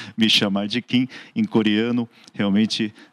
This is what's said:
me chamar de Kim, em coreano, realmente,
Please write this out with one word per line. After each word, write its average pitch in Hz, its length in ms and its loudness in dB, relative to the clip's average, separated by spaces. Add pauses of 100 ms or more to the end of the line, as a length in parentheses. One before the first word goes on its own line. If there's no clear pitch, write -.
(160)
me 113 120 2
chamar 101 380 0
de 110 160 -4
Kim, 127 240 0 (300)
em 113 80 0
coreano, 113 640 0 (260)
realmente, 107 580 0 (200)